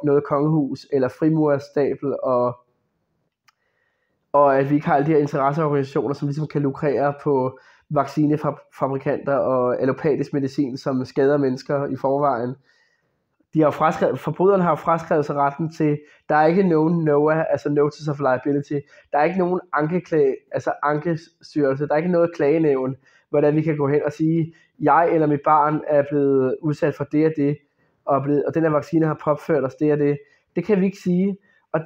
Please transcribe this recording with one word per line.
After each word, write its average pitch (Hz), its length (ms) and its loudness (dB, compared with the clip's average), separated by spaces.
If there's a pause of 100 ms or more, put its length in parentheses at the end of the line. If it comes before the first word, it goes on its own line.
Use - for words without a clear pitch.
noget 143 200 2
kongehus 147 680 -2
eller 127 160 2
frimurerstabel, 143 1120 -2
og, 123 340 0 (1800)
og 139 260 4
at 139 120 0
vi 147 40 2
ikke 147 120 0
har 170 80 2
alle 143 120 2
de 160 60 2
her 151 60 4
interesseorganisationer, 143 960 -2
som 143 140 -6
ligesom 143 180 -6
kan 143 160 -4
lukrere 139 600 -2
på 131 360 -2 (320)
vaccinefabrikanter 143 1400 -2
og 123 460 0
allopatisk 135 520 -2
medicin, 139 440 -4
som 131 280 -4
skader 143 320 2
mennesker 139 500 -2
i 135 100 -6
forvejen. 135 580 -2 (1000)
De 156 60 2
har 156 60 6
jo - 40 2
fraskrevet, - 480 0
forbryderne 185 440 0
har 175 80 2
jo 151 60 0
fraskrevet 160 500 0
sig 147 100 -6
retten 143 360 -2
til, 147 260 0 (300)
der 151 60 2
er 156 120 6
ikke 175 160 4
nogen 165 420 2
noa, 151 380 2
altså 143 280 -2
Notice 147 400 -2
of 143 100 -6
Liability. 143 680 -2 (260)
Der 143 60 2
er 147 60 2
ikke 180 140 0
nogen 180 220 0 (120)
ankeklage-, 151 640 0 (160)
altså 135 200 -4 (100)
ankestyrelse. 147 1040 -2
Der 143 40 -6
er 151 60 2
ikke 180 140 0
noget 170 240 2
klagenævn, 143 600 0 (340)
hvordan 147 260 2
vi 156 60 2
kan 156 140 -2
gå 143 120 0
hen 143 180 2
og 147 60 -4
sige, 160 420 -2 (260)
"Jeg 151 320 4
eller 156 140 4
mit 143 180 0
barn 151 440 2
er 147 220 2
blevet 139 520 2
udsat 147 320 -2
for 143 100 -8
det 151 220 0
og 156 100 0
det, 147 200 0 (480)
og 139 180 0
blevet, 143 220 0
og 143 100 -4
den 165 80 0
her 160 80 2
vaccine 160 360 0
har 151 180 -4
påført 147 400 0
os 131 100 -6
det 151 180 0
og 147 60 0
det." 143 200 0 (380)
Det 175 80 -4
kan 202 160 2
vi 190 40 2
ikke 196 140 -4
sige. 190 380 0 (360)
Og 160 140 -2